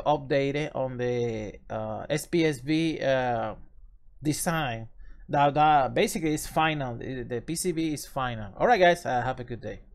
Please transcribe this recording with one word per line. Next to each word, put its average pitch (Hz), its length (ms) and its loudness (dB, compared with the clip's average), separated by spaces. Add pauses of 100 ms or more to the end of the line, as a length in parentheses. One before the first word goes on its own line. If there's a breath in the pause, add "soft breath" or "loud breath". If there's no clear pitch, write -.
updated 139 680 0
on 127 240 -4
the, 120 600 -2 (100)
uh, 110 400 -6
S 151 160 -4
P 165 200 2
S 135 180 -2
B, 156 400 0
uh, 120 520 0 (680)
design. 139 640 -2 (400 soft breath)
That, 143 280 4
that 147 380 6
basically 160 400 0
is 151 140 -4
final. 147 500 0
The 120 480 -6
P 165 120 -4
C 180 160 -2
B 160 200 -2
is - 140 -8
final. 113 500 -6
All 180 100 4
right, 233 120 6
guys. 175 260 6
Uh, 123 160 0
have 127 200 -4
a - 20 -8
good 117 160 -10
day. 101 220 -10 (140)